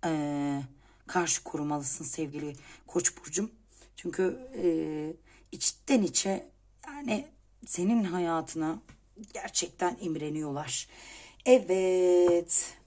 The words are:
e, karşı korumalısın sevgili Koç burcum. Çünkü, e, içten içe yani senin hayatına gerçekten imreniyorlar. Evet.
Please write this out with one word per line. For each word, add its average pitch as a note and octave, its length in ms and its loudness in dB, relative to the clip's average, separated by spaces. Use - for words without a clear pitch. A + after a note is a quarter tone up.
e, D3 560 -2
karşı - 360 0
korumalısın D3 600 -4
sevgili D3 500 -6
Koç - 300 0
burcum. - 340 -6
Çünkü, F3+ 440 -2
e, D#3 500 0
içten - 500 0
içe F#3+ 480 -2
yani C#4+ 400 -4
senin G#3+ 380 2
hayatına E3 760 -2
gerçekten - 680 -2
imreniyorlar. D3+ 840 -6
Evet. F3+ 1300 6